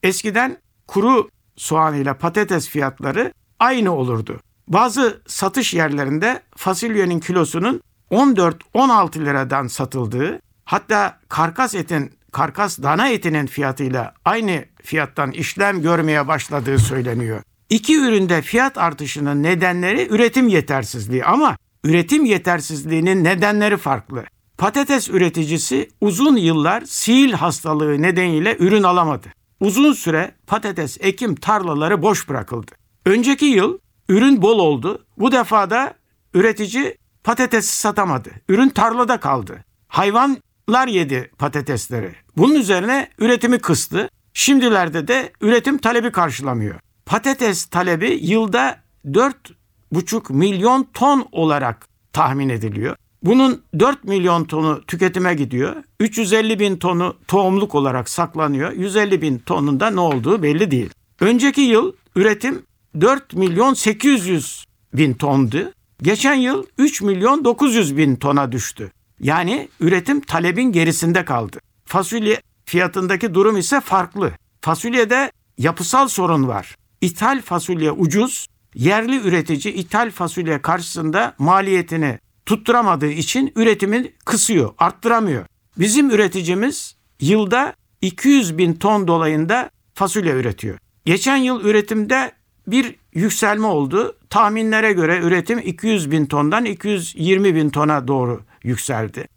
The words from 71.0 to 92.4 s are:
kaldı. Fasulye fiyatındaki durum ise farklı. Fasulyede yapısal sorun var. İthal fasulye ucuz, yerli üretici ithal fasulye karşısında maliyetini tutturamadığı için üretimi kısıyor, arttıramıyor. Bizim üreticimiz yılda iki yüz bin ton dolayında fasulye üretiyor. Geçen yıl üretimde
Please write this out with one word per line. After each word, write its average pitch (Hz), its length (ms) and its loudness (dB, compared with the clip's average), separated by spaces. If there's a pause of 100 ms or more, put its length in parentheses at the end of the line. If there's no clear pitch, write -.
kaldı. 117 340 -6 (260)
Fasulye 214 560 -2 (240)
fiyatındaki 185 720 -2
durum 202 220 4
ise 202 240 0
farklı. 185 520 -2 (280)
Fasulyede 240 720 0 (260)
yapısal 185 500 0
sorun 165 400 0
var. 101 280 -8 (240)
İthal 220 420 -2
fasulye 165 500 -2
ucuz, 190 540 -2 (280)
yerli 214 420 0
üretici 180 580 -2
ithal 208 360 -2
fasulye 160 520 -4
karşısında 170 760 -2
maliyetini 170 800 0 (280)
tutturamadığı 208 640 0
için 165 460 -4
üretimi 220 560 0 (120)
kısıyor, 160 540 0
arttıramıyor. 185 640 0 (340)
Bizim 233 320 2
üreticimiz 196 840 -2 (240)
yılda 208 540 2 (260)
iki 190 280 -2
yüz 214 300 4
bin 170 160 2
ton 196 340 0
dolayında 165 640 0 (240)
fasulye 190 380 -2
üretiyor. 113 460 -4 (260)
Geçen 202 320 2
yıl 254 280 -2
üretimde 214 680 0 (340)